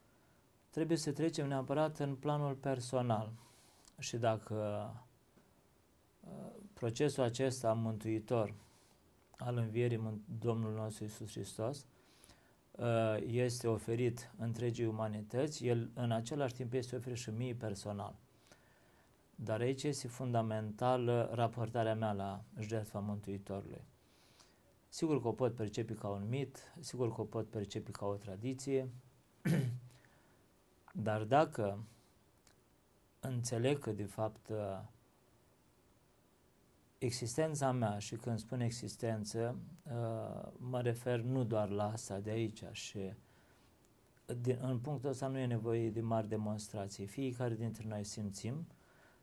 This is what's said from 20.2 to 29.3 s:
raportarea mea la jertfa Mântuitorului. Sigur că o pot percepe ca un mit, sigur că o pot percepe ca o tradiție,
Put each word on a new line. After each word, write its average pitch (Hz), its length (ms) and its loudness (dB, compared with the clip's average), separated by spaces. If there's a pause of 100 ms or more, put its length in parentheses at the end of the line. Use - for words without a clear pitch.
raportarea 113 640 2
mea 110 160 2
la 98 320 -2 (160)
jertfa 107 400 -2
Mântuitorului. 101 840 -6 (1080)
Sigur 151 320 2
că 117 60 0
o 110 40 4
pot 120 240 2
percepe 113 380 -2
ca 104 140 -4
un 101 220 -2
mit, 139 500 -4
sigur 123 360 -2
că 113 60 -2
o - 20 0
pot 107 260 -2
percepe 104 420 -4
ca 101 140 -4
o 101 100 0
tradiție, 127 760 -2 (520)